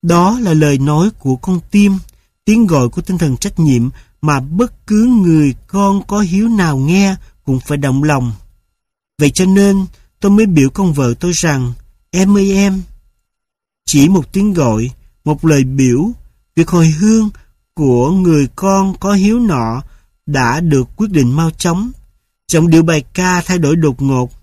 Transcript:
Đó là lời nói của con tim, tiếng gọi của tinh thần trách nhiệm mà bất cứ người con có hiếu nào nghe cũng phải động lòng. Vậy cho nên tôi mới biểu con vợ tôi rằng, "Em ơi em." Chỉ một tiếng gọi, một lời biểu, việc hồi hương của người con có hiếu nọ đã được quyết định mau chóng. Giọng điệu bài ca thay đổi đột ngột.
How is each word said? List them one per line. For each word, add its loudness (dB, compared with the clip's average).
Đó 2
là 0
lời 2
nói 0
của -2
con -4
tim, 2
tiếng 2
gọi 2
của -8
tinh -6
thần -2
trách -8
nhiệm 2
mà -2
bất -6
cứ 2
người 2
con -2
có -4
hiếu 0
nào 0
nghe 0
cũng -2
phải -6
động -2
lòng. -2
Vậy 4
cho -2
nên 2
tôi 0
mới 4
biểu 2
con -2
vợ -2
tôi -4
rằng, -2
"Em 2
ơi 0
em." 0
Chỉ 4
một 0
tiếng 0
gọi, -2
một -2
lời 4
biểu, 0
việc 0
hồi 2
hương 2
của 0
người 2
con 0
có -2
hiếu 2
nọ -2
đã -2
được 0
quyết -4
định 0
mau -2
chóng. -4
Giọng 2
điệu 4
bài -2
ca -2
thay -4
đổi 0
đột -2
ngột. -2